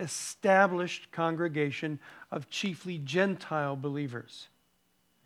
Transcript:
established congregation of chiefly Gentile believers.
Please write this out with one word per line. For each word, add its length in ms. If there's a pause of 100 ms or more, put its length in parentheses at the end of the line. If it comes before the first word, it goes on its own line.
established 1120
congregation 840 (320)
of 180
chiefly 480
Gentile 800
believers. 720 (760)